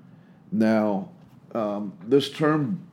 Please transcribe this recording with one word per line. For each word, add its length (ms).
Now, 600
um, 400
this 280
term 600